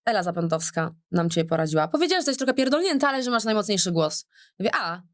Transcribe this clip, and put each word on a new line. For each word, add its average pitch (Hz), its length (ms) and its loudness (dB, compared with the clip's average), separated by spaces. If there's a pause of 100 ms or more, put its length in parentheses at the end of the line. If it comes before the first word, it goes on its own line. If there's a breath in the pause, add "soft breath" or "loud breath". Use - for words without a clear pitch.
Ela 214 180 0
Zapędowska 165 720 -2 (180)
nam 170 180 2
cię 165 140 2
poradziła. 160 440 0
Powiedziała, 339 300 2
że 330 40 0
jesteś 269 140 0
trochę 262 180 0
pierdolnięta, 285 540 2
ale 269 140 0
że 247 80 -4
masz 226 140 0
najmocniejszy 208 480 0
głos". 156 340 0 (320 soft breath)
Ja 190 60 -4
mówię: 220 100 2
"A, 180 280 -4 (120)